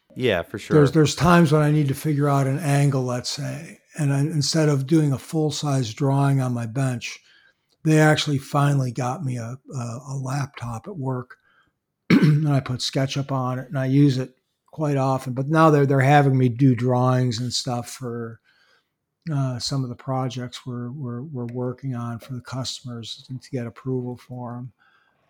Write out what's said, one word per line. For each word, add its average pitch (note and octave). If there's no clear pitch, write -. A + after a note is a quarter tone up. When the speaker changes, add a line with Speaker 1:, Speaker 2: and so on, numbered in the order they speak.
Speaker 1:
Yeah, G#2+
for -
sure. -
Speaker 2:
There's, C#3+
there's D3+
times E3+
when D3+
I D3+
need D3+
to C3
figure D3
out C#3
an C3+
angle, C#3+
let's B2
say, C#3+
and C#3+
I, C#3
instead D#3
of C3+
doing D3+
a B2
full-size C#3+
drawing C#3
on B2+
my A#2+
bench, B2
they D#3
actually D3+
finally C#3+
got C3
me B2+
a, A#2
a, A#2+
a C3+
laptop B2
at G3+
work, C3
<clears throat> -
and D#3
I C#3
put B2
SketchUp C3+
on B2+
it, C3
and C#3+
I C3
use C3+
it C3
quite D3
often, C3
but C3+
now D#3+
they're, C#3+
they're C3+
having C#3
me C3
do B2+
drawings B2+
and B2
stuff A#2+
for, A#2
uh, C3
some C3+
of B2
the A#2
projects B2+
we're, A#2+
we're, B2
we're C3+
working B2
on A#2+
for -
the B2
customers B2
to B2+
get B2
approval B2
for B2
'em. B2